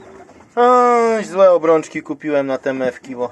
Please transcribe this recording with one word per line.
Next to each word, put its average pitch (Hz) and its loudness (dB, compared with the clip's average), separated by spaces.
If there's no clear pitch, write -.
Oj, 240 2
złe 185 4
obrączki 160 0
kupiłem 143 -4
na 131 -4
te 135 -6
mewki, 131 -6
bo 120 -6